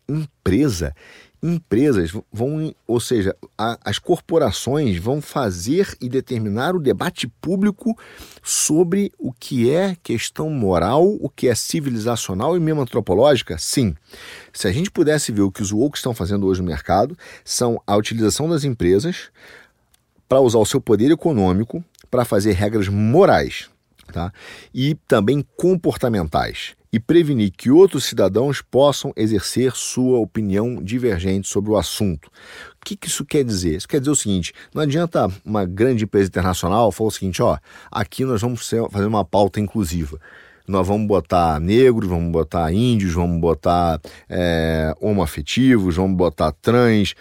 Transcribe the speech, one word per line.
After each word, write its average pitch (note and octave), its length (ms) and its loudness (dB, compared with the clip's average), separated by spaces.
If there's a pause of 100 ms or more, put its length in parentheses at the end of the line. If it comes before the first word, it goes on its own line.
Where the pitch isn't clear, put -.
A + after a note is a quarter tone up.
empresa A2 840 -2 (500)
empresas D3 680 0
v-, G#2 200 -10
vão, D3 440 -4 (100)
ou A#2+ 140 -2
seja, G2 360 0 (220)
a, A2+ 260 -4
as G2+ 140 -4
corporações C#3+ 1000 -2
vão B2 240 -4
fazer B2 800 -4
e B2 80 -8
determinar B2 680 -2
o F3+ 40 -2
debate C#3 480 -2 (140)
público G3+ 560 -2 (460)
sobre F3+ 760 0
o - 160 -8
que B2 380 0
é F#3 320 0
questão C3+ 460 -6
moral, G#2+ 540 2
o G3+ 260 0
que - 180 -4
é A#2+ 80 2
civilizacional A#2+ 1000 -4
e F3+ 40 0
mesmo D#3 220 0
antropológica? A#2 760 2
Sim. G2 380 0 (580)
Se - 140 -4
a - 40 2
gente D#3+ 200 -2
pudesse D3+ 400 0
ver G#2 100 0
o G2 100 2
que - 100 -10
os G2 100 -4
woke B2 260 0
estão B2 160 -4
fazendo G2+ 320 -2
hoje F#2+ 160 2
no F2+ 60 -2
mercado, F#2 500 0 (260)
são A#2+ 440 -2
a G2+ 80 2
utilização A2 540 0
das D#3+ 140 -2
empresas B2 680 0 (1000)
pra C3 100 6
usar A#2+ 200 6
o G#2+ 60 6
seu C3+ 140 0
poder A#2+ 320 2
econômico A#2 720 0 (260)
pra B2 140 2
fazer G#2+ 280 2
regras G#2 360 0
morais, G#2+ 800 2 (440)
tá? E2+ 180 -6 (420)
E C#3 220 -2 (120)
também B2+ 380 2 (120)
comportamentais. A2 1160 -2 (200)
E A#2 60 0
prevenir C#3+ 520 2
que - 200 -2
outros E3 320 6
cidadãos A2+ 580 0
possam C#3 540 0
exercer A2 580 -2
sua B2+ 460 0
opinião G#2+ 640 -2
divergente G2 640 -2
sobre G#2 240 -2
o G#2+ 60 4
assunto. F2+ 500 -2
O - 40 -20 (540)
que G3+ 120 -10
que - 100 -14
isso D3 160 -6
quer C#3+ 220 0
dizer? F2+ 320 -2
Isso - 100 -12
quer D3+ 140 0
dizer C3+ 100 0
o C#3+ 40 0
seguinte: F#2+ 380 -2 (200)
não D3 80 -4
adianta D3+ 480 0 (160)
uma G#2 180 -2
grande G#2+ 400 0
empresa G2+ 240 2
internacional F#2 640 0
falar A2 160 -4
o G#2 40 -2
seguinte, F#2+ 300 -6
"Ó, F#2+ 160 2 (320)
aqui - 360 -6
nós A#2+ 160 -2
vamos A#2+ 260 -6
ser, A2+ 220 -2
fazer G2+ 160 -2
uma G#2+ 180 0
pauta G2 380 0
inclusiva. E2+ 580 -4 (480)
Nós F#2+ 200 0
vamos G#2 200 0
botar E2+ 520 2
negros, A2+ 480 4
vamos E2+ 240 -2
botar E2 400 -2
índios, G#2 420 0
vamos F2 280 0
botar, E2+ 580 2 (300)
é, D#2+ 720 0
homoafetivos, G2 920 0
vamos F#2+ 200 0
botar E2+ 360 0
trans, A2+ 680 2